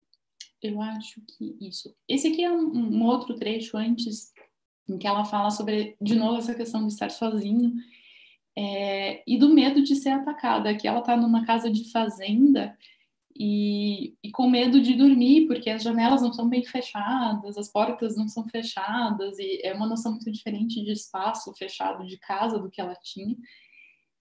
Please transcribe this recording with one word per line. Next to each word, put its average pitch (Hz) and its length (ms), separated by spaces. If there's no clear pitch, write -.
eu 208 180
acho 220 400
que 214 240
isso. - 340
Esse 277 200
aqui 320 140
é 349 80
um, 330 240
um 226 300
outro 233 300
trecho 220 420
antes, 226 560
em 185 120
que 202 80
ela 208 180
fala 208 260
sobre, 208 480
de 208 160
novo, 226 220
essa 233 180
questão 226 320
de 208 60
estar 202 180
sozinho, 226 640
é, 196 720
e 226 120
do 285 100
medo 277 340
de 277 140
ser 269 140
atacada, 226 680
que - 100
ela 240 140
tá 240 160
numa 226 280
casa 226 260
de 214 200
fazenda 214 840
e, 107 880
e 208 80
com 254 180
medo 247 320
de 240 140
dormir, 269 520
porque 233 240
as 220 120
janelas 226 400
não 240 100
são 233 160
bem 247 160
fechadas, 208 920
as 208 160
portas 226 420
não 214 140
são 220 180
fechadas, 208 920
e 196 260
é 190 100
uma 214 140
noção 226 240
muito 220 180
diferente 214 540
de 208 80
espaço 208 600
fechado, 190 520
de 185 120
casa, 214 400
do 190 120
que - 100
ela 180 140
tinha. 202 400